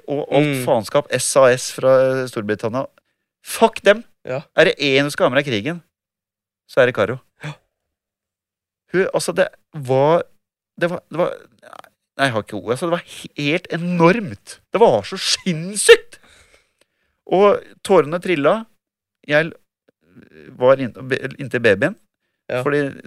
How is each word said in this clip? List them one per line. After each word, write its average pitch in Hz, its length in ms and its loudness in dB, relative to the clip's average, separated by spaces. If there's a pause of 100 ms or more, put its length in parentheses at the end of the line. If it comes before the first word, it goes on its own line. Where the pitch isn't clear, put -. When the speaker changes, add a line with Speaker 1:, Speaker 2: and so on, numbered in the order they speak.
Speaker 1:
og 139 240 -6
alt 147 160 4
Speaker 2:
Mm. 135 180 -4
Speaker 1:
faenskap, 139 460 -2
S 127 260 -4
A 135 140 6
S 127 200 -4
fra, 131 520 2
eh, 127 40 -6
Storbritannia. 107 600 -6 (580)
Fuck - 380 0
dem! 208 200 4 (220)
Speaker 2:
Ja. 127 160 -8 (140)
Speaker 1:
Er 160 100 6
det - 140 2
en 139 260 2
som 143 60 -6
skal 190 140 0
ha 131 100 0
med 147 80 2
deg 143 100 -4
i 101 80 -2
krigen, 160 200 -8 (880)
så - 120 2
er 123 60 6
det 123 80 -4
Karo. 113 240 -2 (240)
Speaker 2:
Ja. 151 100 -12 (1400)
Speaker 1:
Hun, 180 200 0
altså, 170 220 -4
det 190 140 0 (240)
var, 139 500 0 (560)
det 175 100 -2
var, 175 120 -10 (100)
det 151 80 -10
var, 175 140 -2 (840)
nei, 139 80 0
jeg 131 80 0
har 107 100 -4
ikke 107 140 -12
ord. 104 140 -6
Altså, 131 180 -4
det - 20 -4
var 170 140 -4 (320)
helt 147 320 -4
enormt! 175 880 -2 (120)
Det 185 80 -2
var 147 240 4
så 190 140 -12
sinnssykt! 185 1040 0 (1080)
Og 196 340 4 (220)
tårene 170 360 2
trilla. 180 460 0 (640)
Jeg 147 180 0
l-, - 80 -10 (1040)
var 127 200 6
inn-, 131 160 -6 (140)
be-, 131 220 -4 (100)
inntil 127 220 -6
babyen. 113 340 2 (540)
Speaker 2:
Ja. 123 140 -6
Speaker 1:
Fordi, 143 180 -2 (260)